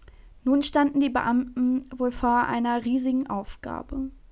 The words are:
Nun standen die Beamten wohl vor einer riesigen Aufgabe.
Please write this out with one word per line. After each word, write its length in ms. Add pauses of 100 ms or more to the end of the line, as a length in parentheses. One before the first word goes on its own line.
(440)
Nun 200
standen 360
die 100
Beamten 880
wohl 160
vor 320
einer 420
riesigen 420
Aufgabe. 840 (200)